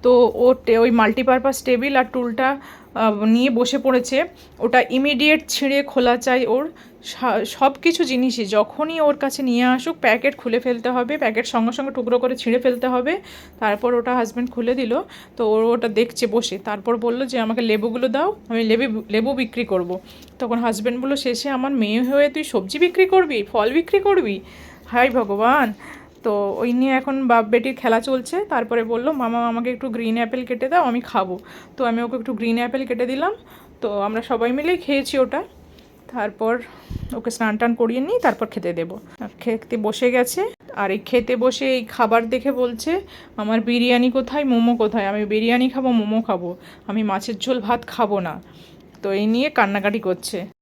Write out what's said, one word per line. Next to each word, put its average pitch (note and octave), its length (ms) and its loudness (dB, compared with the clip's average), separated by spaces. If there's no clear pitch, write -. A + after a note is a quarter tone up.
তো B3 300 6
ও B3 200 4
টে-, A#3 280 2
ওই A#3+ 100 4
মাল্টিপারপাস B3+ 720 2
টেবিল C4 320 0
আর B3+ 100 4
টুলটা, B3+ 540 -2
আহ, G#3+ 320 0
নিয়ে A#3+ 240 4
বসে B3+ 280 0
পড়েছে। C4 480 2
ওটা A#3+ 300 4
ইমিডিয়েট D4 580 2
ছিঁড়ে C#4 360 0
খোলা B3 340 2
চাই B3+ 280 0
ওর। C#4 260 -2
সা-, A3 420 -2
সব C#4 360 0
কিছু E4+ 220 2
জিনিসই B3 420 0
যখনই B3+ 540 0
ওর D4 180 2
কাছে C#4 260 -4
নিয়ে B3 200 2
আসুক B3+ 380 0
প্যাকেট C4 360 2
খুলে A#3+ 220 -2
ফেলতে A#3+ 300 -2
হবে, B3 280 -2
প্যাকেট A3+ 280 -2
সঙ্গে A3+ 260 0
সঙ্গে C4+ 200 -6
টুকরো B3 280 0
করে B3+ 180 0
ছিঁড়ে A#3+ 220 0
ফেলতে B3 280 0
হবে। B3+ 340 0
তারপর A3 340 0
ওটা A#3+ 220 0
হাজব্যান্ড A#3+ 360 -2
খুলে A#3+ 240 0
দিল, B3+ 260 2
তো A3+ 100 0
ও A3 240 4
ওটা A#3 160 0
দেখছে A#3 400 0
বসে। G#3+ 320 -2
তারপর G#3+ 380 -4
বলল A#3+ 280 -2
যে, B3 140 -4
"আমাকে A3+ 220 -2
লেবুগুলো A3+ 460 0
দাও, D4+ 280 0
আমি A3+ 140 0
লেবু, A3 460 0
লেবু A3+ 240 0
বিক্রি A#3+ 320 -2
করব।" F#3 340 -2
তখন A#3 200 -2
হাজব্যান্ড A#3 420 -2
বলল, C4+ 140 0
"শেষে C4+ 340 -4
আমার C4+ 220 -2
মেয়ে A3+ 300 0
হয়ে C#4 280 4
তুই D4+ 140 -4
সবজি G#3 360 -4
বিক্রি F4+ 260 4
করবি, E4+ 380 4
ফল A3 300 0
বিক্রি E4+ 260 2
করবি? F4 400 2
হায় B3 240 2
ভগবান।" A3+ 880 0
তো G3+ 340 0
ওই A#3+ 160 0
নিয়ে B3+ 180 2
এখন C4 360 -2
বাপ A#3 180 4
বেটির A#3+ 300 0
খেলা A3+ 260 2
চলছে। C4+ 440 -2
তারপরে A#3 380 -2
বলল, A#3 280 -2
"মামা, A#3 360 -2
আমাকে A#3 240 -2
একটু B3 180 -6
গ্রিন A3+ 260 -2
অ্যাপেল A#3+ 300 -4
কেটে B3 240 -4
দাও, E4+ 140 2
আমি A#3+ 180 0
খাবো।" F#3+ 380 -4
তো B3+ 80 0
আমি A#3 160 0
ওকে A#3+ 160 -6
একটু A#3+ 160 -6
গ্রিন A3+ 220 -2
অ্যাপেল A#3+ 300 -2
কেটে B3 200 -2
দিলাম। C#4+ 280 -2
তো G#3 200 -2
আমরা A3 200 -2
সবাই A#3 300 0
মিলেই D#4 260 0
খেয়েছি C#4 400 -2
ওটা। C4+ 260 0
তারপর A3 480 -4
ওকে A#3 160 -6
স্নান A3 260 -2
টান A#3 180 2
করিয়ে A#3 240 0
নিই, G4 200 0
তারপর A#3 260 0
খেতে F3 280 -6
দেবো। E3+ 260 -6
খেতে A3+ 380 -4
বসে G#3+ 340 0
গেছে। B3+ 380 0
আর G3 160 -2
এই G3+ 80 -2
খেতে B3 360 0
বসে B3+ 380 0
এই B3 120 -2
খাবার A3+ 440 2
দেখে B3+ 220 -2
বলছে, B3 500 -2
"আমার A3 240 0
বিরিয়ানি A#3+ 500 2
কোথায়, C4 320 -2
মোমো A#3+ 340 2
কোথায়? G#3+ 280 0
আমি G#3 200 -2
বিরিয়ানি A#3 440 2
খাবো, B3+ 220 -2
মোমো A3 300 2
খাবো, F3+ 340 -4
আমি G#3+ 160 -2
মাছের G#3 320 -4
ঝোল B3 240 -2
ভাত A#3 280 -2
খাবো G#3 320 -2
না।" E3+ 220 -6
তো G3 80 -2
এই G3+ 160 0
নিয়ে B3 220 2
কান্নাকাটি G3+ 500 0
করছে। F#3 460 -4